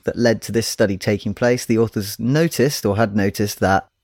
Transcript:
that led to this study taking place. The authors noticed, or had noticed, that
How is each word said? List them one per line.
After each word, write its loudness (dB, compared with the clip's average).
that -4
led 2
to -10
this 0
study 0
taking -2
place. 0
The 2
authors -2
noticed, 0
or 2
had 0
noticed, 0
that 2